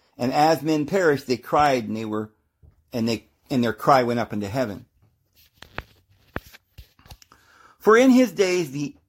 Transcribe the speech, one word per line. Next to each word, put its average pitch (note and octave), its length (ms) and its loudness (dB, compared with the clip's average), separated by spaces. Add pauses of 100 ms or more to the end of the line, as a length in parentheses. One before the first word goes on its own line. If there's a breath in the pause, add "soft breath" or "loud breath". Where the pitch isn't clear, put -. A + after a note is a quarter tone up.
(160)
And B2 160 -4
as D3 300 2
men D3+ 240 -2
perished, E3 400 0
they B2 120 -2
cried, C#3 500 0
and G#2+ 80 -8
they A2+ 80 -10
were, G#2+ 280 -6 (600)
and A#2 160 -2
they, A2+ 200 -4 (220)
and B2 140 0
their A2 80 0
cry C3 320 2
went A#2+ 160 -2
up G#2+ 120 -8
into G#2 140 -6
heaven. G#2+ 400 -6 (3000 soft breath)
For G#3+ 160 4
in C4 140 6
his B3 200 4
days F3+ 400 -2
the C#3+ 240 -8 (140)